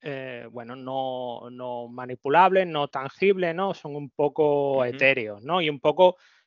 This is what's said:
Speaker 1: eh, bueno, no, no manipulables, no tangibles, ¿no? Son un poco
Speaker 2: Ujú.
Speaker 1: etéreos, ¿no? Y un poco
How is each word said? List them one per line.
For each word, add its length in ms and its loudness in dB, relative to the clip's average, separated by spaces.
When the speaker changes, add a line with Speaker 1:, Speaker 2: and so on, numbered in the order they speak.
Speaker 1:
eh, 480 -12
bueno, 260 -14
no, 760 -8
no 380 -10
manipulables, 800 4
no 220 -4
tangibles, 680 -2
¿no? 200 -4
Son 220 -12
un 140 -10
poco 680 0
Speaker 2:
Ujú. 60 2
Speaker 1:
etéreos, 600 0
¿no? 180 -2
Y 80 -2
un 100 -8
poco 360 6